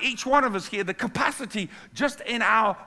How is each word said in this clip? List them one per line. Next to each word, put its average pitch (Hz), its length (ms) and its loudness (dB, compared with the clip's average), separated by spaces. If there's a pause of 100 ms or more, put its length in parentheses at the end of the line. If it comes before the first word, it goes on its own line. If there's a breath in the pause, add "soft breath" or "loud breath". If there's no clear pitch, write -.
each 247 220 -2
one 269 180 4
of 233 100 0
us 190 140 -4
here, 202 160 -2
the 185 100 -4
capacity 220 760 -2 (240 loud breath)
just - 280 0
in 233 200 -2
our 214 340 4 (120)